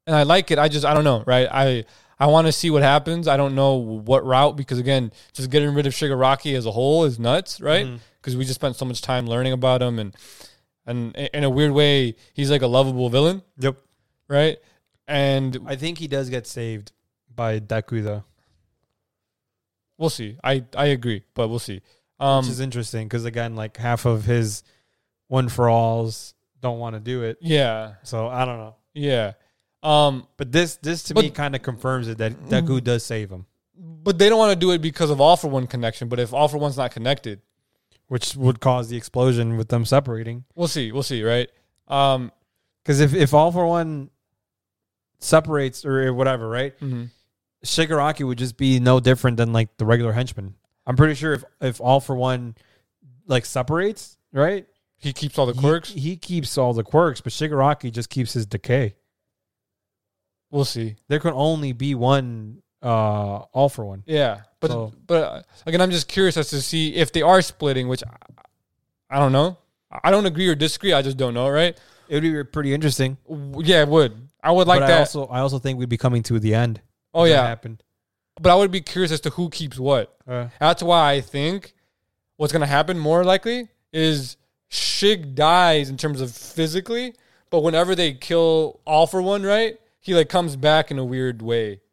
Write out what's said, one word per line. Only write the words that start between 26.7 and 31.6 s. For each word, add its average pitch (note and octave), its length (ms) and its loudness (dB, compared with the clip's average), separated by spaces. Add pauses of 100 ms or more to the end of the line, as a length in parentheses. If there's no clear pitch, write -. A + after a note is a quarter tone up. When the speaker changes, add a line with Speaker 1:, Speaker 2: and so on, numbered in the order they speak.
Speaker 2:
wanna A2+ 220 -10
do B2 220 -6
it. A2+ 180 -6
Speaker 1:
Yeah. A#2 640 -2
Speaker 2:
So, A#2 260 -6
I B2+ 160 -2
don't A#2+ 140 -6
know. A2 160 -16 (200)
Speaker 1:
Yeah. B2+ 380 -2 (500)
Um, D3 440 2 (100)
Speaker 2:
But B2+ 160 -8
this, E3 240 0
this D#3+ 280 -8
to D3+ 100 -10
Speaker 1:
but D3+ 100 4
Speaker 2:
me D3 60 -4
kinda C#3+ 280 -6
confirms B2+ 500 -6